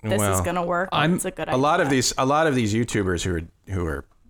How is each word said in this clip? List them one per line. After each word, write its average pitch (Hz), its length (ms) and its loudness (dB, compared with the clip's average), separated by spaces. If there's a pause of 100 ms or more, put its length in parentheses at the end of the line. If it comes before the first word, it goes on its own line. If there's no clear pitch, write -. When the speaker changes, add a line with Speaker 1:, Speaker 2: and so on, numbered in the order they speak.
Speaker 1:
this 110 100 0
is 202 60 0
Speaker 2:
Well, 101 240 2
Speaker 1:
gonna 165 200 -2
work. 175 280 -2
Speaker 3:
I'm 156 240 2
Speaker 1:
It's - 80 -4
a 185 80 -6
good - 160 -8
Speaker 2:
a 147 80 0
lot 151 240 2
of 156 80 2
Speaker 1:
idea. 139 80 2
Speaker 2:
these, - 200 0
a 135 80 0
lot 147 220 2
of 147 80 2
these 113 180 0
YouTubers 101 520 0
who 92 140 0
are, - 360 -12
who 90 100 -2
are 71 200 -4 (260)